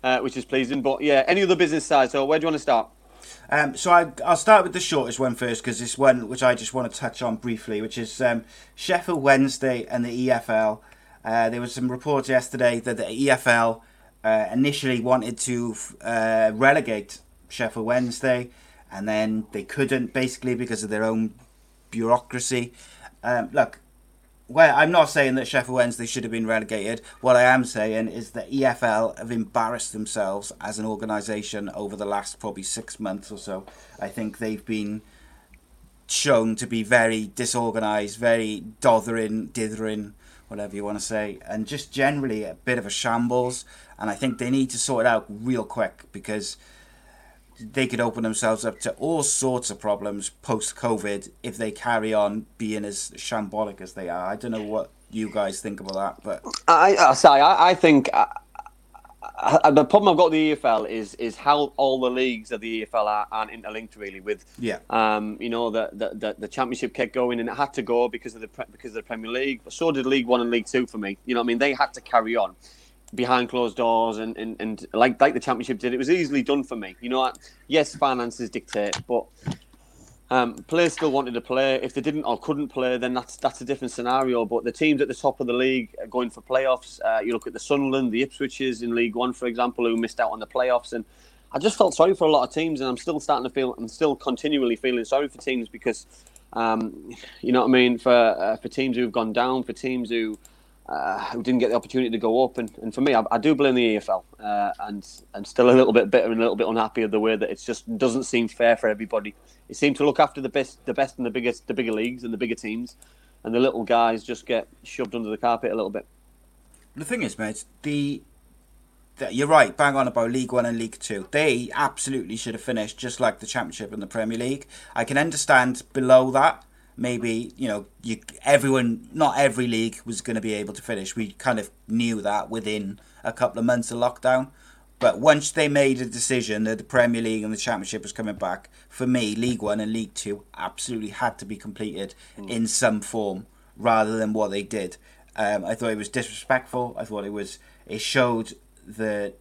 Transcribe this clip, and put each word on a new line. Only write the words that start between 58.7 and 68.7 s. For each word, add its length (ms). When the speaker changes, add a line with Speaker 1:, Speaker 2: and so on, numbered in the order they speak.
Speaker 1:
I, 260
the 160
problem 260
I've 60
got 80
with 80
the 60
E 140
F 120
L 200
is, 300
is 200
how 420
all 220
the 100
leagues 420
of 100
the 60
E 160
F 120
L 120
are, 240
aren't 200
interlinked, 440
really. 260
With 240
Speaker 2:
Yeah. 220
Speaker 1:
um, 500
you 100
know, 200
the, 240
the, 220
the, 240
the 80
Championship 460
kept 200
going, 260
and 80
it 80
had 200
to 60
go 260
because 260
of 80
the 60
pre-, 240